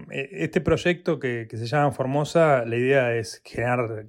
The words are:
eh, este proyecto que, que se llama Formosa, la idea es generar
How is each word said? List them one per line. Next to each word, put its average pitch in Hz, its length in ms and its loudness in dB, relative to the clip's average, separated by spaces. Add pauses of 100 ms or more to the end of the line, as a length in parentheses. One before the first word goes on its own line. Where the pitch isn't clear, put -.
(100)
eh, 139 220 -8
este 160 280 -2
proyecto 160 600 0
que, 120 280 -4
que 117 80 -12
se 113 100 -6
llama 147 260 2
Formosa, 143 720 2
la 113 100 -4
idea 123 400 2
es 113 300 -6
generar 117 640 -4